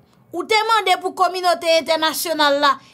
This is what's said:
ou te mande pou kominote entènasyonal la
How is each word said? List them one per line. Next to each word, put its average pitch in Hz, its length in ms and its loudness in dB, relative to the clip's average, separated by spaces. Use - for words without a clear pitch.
ou 359 100 -6
te 427 180 0
mande 427 360 2
pou 370 180 -8
kominote 349 540 0
entènasyonal 311 880 0
la 285 140 2